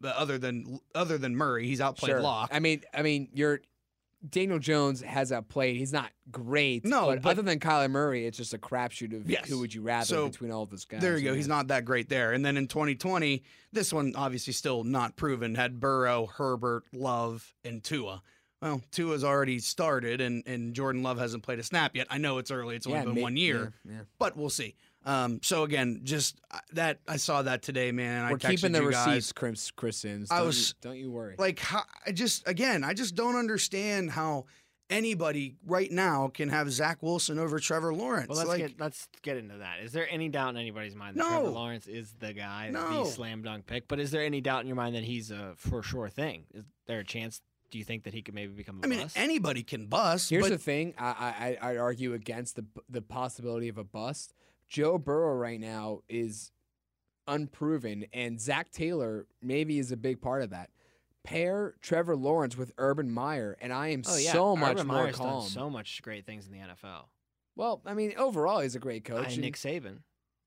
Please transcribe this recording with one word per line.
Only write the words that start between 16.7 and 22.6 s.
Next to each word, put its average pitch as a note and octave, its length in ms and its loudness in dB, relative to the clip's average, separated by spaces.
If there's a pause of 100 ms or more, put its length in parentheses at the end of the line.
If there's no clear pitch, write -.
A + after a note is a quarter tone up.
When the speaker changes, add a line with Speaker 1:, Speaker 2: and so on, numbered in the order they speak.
Speaker 1:
Love, A#2 640 -2 (100)
and A#2 200 -8
Tua. G2 400 -4 (380)
Well, D3 280 -2
Tua's D#3 340 0
already C#3 360 4
started, B2+ 600 0
and, A#2+ 260 0
and A#2+ 260 -4
Jordan B2+ 300 0
Love B2+ 160 0
hasn't A#2 240 -4
played B2 160 -4
a A2+ 40 -8
snap D#3 320 2
yet. B2+ 140 0
I C#3 80 -2
know C#3 220 0
it's B2 100 -6
early. A#2+ 260 -4